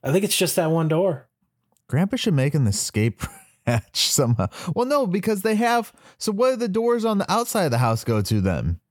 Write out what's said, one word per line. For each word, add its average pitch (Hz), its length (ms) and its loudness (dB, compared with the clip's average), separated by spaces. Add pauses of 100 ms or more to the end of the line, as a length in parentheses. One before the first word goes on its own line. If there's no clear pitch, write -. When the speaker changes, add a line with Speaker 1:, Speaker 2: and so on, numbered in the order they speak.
Speaker 1:
I 139 80 0
think 190 100 2
it's - 140 -2
just - 200 0
that 160 140 2
one 160 180 2
door. 160 400 0 (600)
Speaker 2:
Grandpa 185 280 0
should 214 180 0
make 139 200 2
an 139 120 2
escape - 560 -2 (220)
<laughs> - 220 -14
hatch - 440 -2
somehow. 117 380 2 (260)
Well, 240 120 0
no, 277 200 0
because 196 340 -2
they 220 140 0
have. 233 400 0 (240)
So - 120 -4
what 233 200 2
do 262 60 -2
the 233 120 -2
doors 226 380 0
on 214 120 2
the - 140 -2
outside 220 340 0
of 127 40 0
the 117 80 0
house 117 260 0
go 110 160 0
to 104 220 0
then? 85 380 -2 (100)